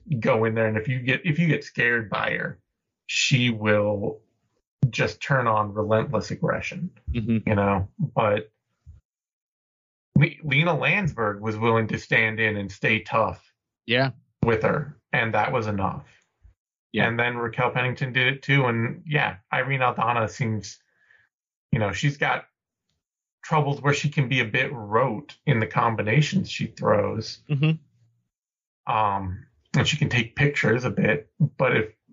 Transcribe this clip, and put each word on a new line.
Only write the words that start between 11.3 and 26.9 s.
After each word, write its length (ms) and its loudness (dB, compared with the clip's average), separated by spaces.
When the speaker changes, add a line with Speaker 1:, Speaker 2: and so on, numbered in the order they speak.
Speaker 1:
was 180 -4
willing 300 2
to 100 -4
stand 420 0
in 160 0
and 160 -6
stay 280 -2
tough 400 -2
Speaker 2:
Yeah. 260 2
Speaker 1:
with 200 2
her. 360 -2
And 220 0
that 180 0
was 140 -2
enough. 400 -4
Speaker 2:
Yeah. 160 2
Speaker 1:
And 100 -2
then 180 0
Raquel 340 -2
Pennington 420 -2
did 220 2
it 80 -10
too. 240 4
And 400 -2
yeah, 300 -2
Irene 280 -2
Aldana 480 0
seems, 500 -6
you 80 2
know, 140 0
she's 260 -2
got 260 -2
troubles 380 0
where 140 2
she 160 -2
can 180 0
be 120 2
a 40 0
bit 280 -2
rote 640 -2
in 120 4
the 80 0
combinations 840 0
she 160 -6
throws. 720 -2